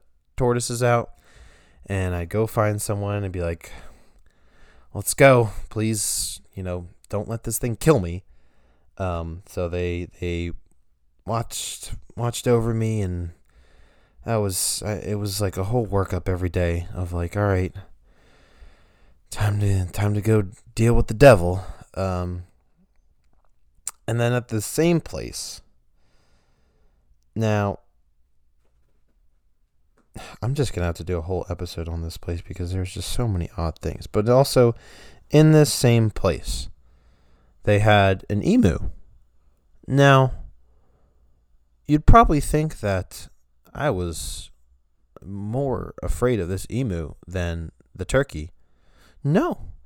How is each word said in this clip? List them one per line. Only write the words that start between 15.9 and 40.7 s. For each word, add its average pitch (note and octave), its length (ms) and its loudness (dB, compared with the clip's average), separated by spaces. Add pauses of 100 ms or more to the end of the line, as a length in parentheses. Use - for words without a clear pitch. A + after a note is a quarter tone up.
every F2+ 200 -2
day E2+ 440 -2
of F2 200 -6
like, F2 240 -4
"All G#2 100 2
right, F#2 280 0 (1600)
time G#2 300 -2
to, G2 260 0
time G#2 280 -2
to G#2 60 -2
go G#2+ 240 4 (300)
deal A#2 200 4
with A2+ 120 4
the A#2 80 -6
devil." G2 500 6 (300)
Um, F2+ 500 -4 (1600)
and A#2 140 -2
then A#2+ 120 2
at A#2+ 160 -2
the A2 120 -2
same E3 400 2
place, - 600 -12 (1800)
now, G#2+ 420 0 (2500)
I'm B2+ 140 -4
just C#3 180 -2
gonna F2 140 -2
have E2+ 100 -2
to E2 80 -12
do F2 140 -4
a D#2 40 -6
whole F2+ 260 -6
episode E2+ 400 -8
on E2 140 -8
this E2 140 -10
place E2+ 240 -8
because F2 320 -10
there's F#2 220 -6
just - 160 -8
so A#2+ 160 0
many F#2 300 -2
odd E2 240 -4
things. - 260 -8
But G#2+ 220 -2
also, B2 460 6 (560)
in D#3 200 8
this D3+ 220 6
same A#2 380 2
place, - 580 -4 (960)
they G#2 160 4
had G2+ 500 4
an G2+ 160 -2
emu. G#3 440 4 (960)
Now, C3+ 440 6 (1600)